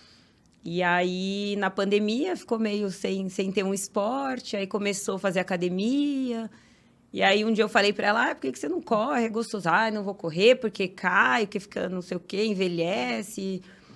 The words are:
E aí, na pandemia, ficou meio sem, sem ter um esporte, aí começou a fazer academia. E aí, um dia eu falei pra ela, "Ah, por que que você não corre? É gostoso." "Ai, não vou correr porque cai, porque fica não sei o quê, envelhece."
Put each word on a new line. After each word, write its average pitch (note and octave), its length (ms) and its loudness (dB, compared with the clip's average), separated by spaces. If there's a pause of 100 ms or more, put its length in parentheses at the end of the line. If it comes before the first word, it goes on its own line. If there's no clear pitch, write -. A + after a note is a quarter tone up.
(640)
E E3+ 180 -2
aí, F#3 760 2
na F#3+ 120 0
pandemia, G#3+ 680 2
ficou - 220 -4
meio G#3 320 -2
sem, F#3+ 380 -4
sem F#3+ 220 -2
ter F#3+ 140 0
um G3 100 0
esporte, B3 840 -4
aí G3 100 -4
começou G3 500 -2
a - 20 -4
fazer F#3+ 220 0
academia. A3+ 1120 -2 (600)
E F#3+ 100 -4
aí, G3+ 220 4
um A3+ 80 2
dia G#3+ 120 4
eu G#3+ 40 0
falei G3+ 240 4
pra G3+ 140 -2
ela, A3+ 240 2
"Ah, C#4+ 40 -4
por - 80 -14
que C4 100 -2
que - 60 -16
você D4 100 -6
não F4 120 -4
corre? A#3 440 0
É A3 40 0
gostoso." G#3+ 400 -4
"Ai, G#3+ 220 4
não G#3+ 140 -4
vou G3 100 -6
correr G3 420 4
porque G#3 320 -2
cai, G#3+ 580 2
porque G3+ 140 -6
fica F#3 280 -6
não F3+ 120 -6
sei F3+ 160 -6
o F3 40 -8
quê, G3 240 -4
envelhece." F#3+ 1160 -2 (360)